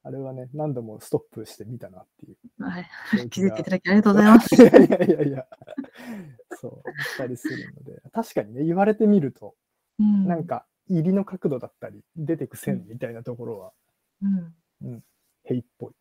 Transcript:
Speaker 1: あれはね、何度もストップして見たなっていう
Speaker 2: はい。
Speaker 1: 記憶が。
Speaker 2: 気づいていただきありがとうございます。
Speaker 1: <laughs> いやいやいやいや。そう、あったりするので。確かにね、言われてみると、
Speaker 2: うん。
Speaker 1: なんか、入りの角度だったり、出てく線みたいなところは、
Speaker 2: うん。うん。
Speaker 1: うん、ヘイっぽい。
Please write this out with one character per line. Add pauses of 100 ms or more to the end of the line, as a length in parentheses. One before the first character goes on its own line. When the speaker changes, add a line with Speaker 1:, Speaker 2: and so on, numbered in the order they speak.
Speaker 1:
あ
れ
は
ね、
何
度
も
ス
ト
ッ (120)
プ
し
て
見
た
な
っ (120)
て
い
う (280)
Speaker 2:
は
い。 (240)
Speaker 1:
記
憶
が。
Speaker 2:
気
づ
い
て
い
た
だ
き
あ
り
が
と
う
ご
ざ
い
ま
す。
Speaker 1:
<laughs>
い
や
い (200)
や
い
や
い
や。 (1040)
そ
う、
あ
っ (240)
た
り
す
る
の
で。 (120)
確
か
に
ね、
言
わ
れ
て
み
る
と、 (440)
Speaker 2:
う
ん。
Speaker 1:
な
ん
か、 (200)
入
り
の
角
度
だ
っ
た
り、 (120)
出
て
く
線
み
た
い
な
と
こ
ろ
は、 (500)
Speaker 2:
う
ん。
う
ん。 (300)
Speaker 1:
う (100)
ん、 (400)
ヘ
イ
っ (160)
ぽ
い。